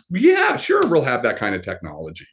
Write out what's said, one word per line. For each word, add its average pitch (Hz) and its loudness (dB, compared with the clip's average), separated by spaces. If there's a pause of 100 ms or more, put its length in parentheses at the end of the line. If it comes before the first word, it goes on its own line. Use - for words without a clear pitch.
(100)
yeah, 370 4
sure, 392 2
we'll 165 2
have 123 -2
that 110 0
kind 101 -2
of 90 -4
technology, 80 -12